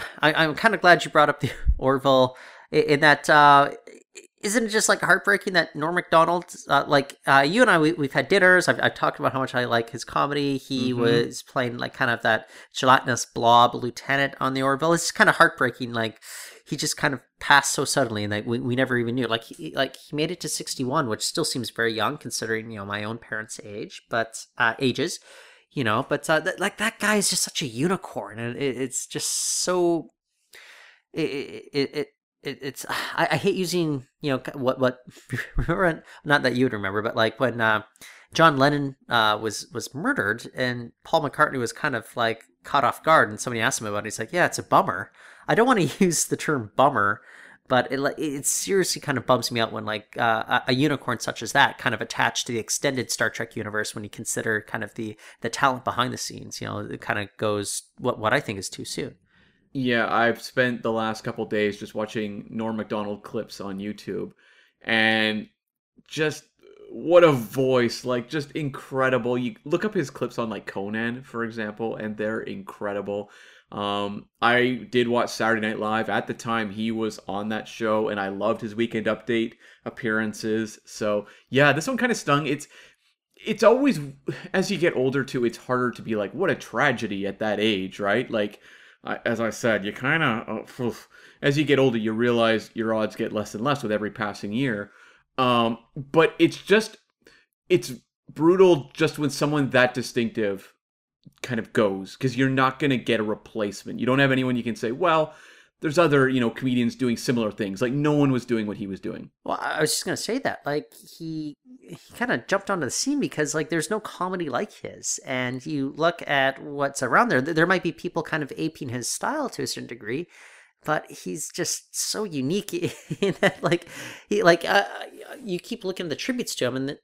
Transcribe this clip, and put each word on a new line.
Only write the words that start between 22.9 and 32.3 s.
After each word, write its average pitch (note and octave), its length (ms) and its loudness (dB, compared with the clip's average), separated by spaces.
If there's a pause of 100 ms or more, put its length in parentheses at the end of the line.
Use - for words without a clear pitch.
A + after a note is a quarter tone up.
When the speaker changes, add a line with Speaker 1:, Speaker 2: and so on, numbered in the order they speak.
Speaker 1:
own A2+ 140 -6
parents' A2 460 -10
age, G#2+ 460 -14
but, - 360 -4 (120)
uh, A2+ 220 2
ages, C3+ 400 -2 (520)
you C#3+ 120 -4
know. A2 240 2
But, - 220 -2
uh, D#3 100 2
th-, F3 200 -4
like, G3 180 -4
that A3 220 -4
guy G#3 160 2
is G3+ 140 2
just - 140 -2
such - 180 -6
a D3+ 60 -4
unicorn, A#2 720 -4
and A#2+ 160 -6
it, C3 220 -2
it's B2+ 280 -6
just - 260 -6
so, F3 800 0 (1000)
it, D#3+ 100 -6
it, C3+ 520 -6
it, C#3 220 -2
it, D3 120 -4 (360)